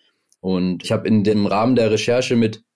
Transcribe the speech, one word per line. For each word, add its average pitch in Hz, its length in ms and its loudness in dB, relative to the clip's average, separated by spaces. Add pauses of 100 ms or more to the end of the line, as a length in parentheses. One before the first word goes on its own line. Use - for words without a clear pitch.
(400)
Und 92 460 -2
ich 113 80 -4
habe 107 160 -2
in 107 160 2
dem 104 200 2
Rahmen 110 300 0
der 113 160 2
Recherche 120 460 0
mit 113 260 0 (120)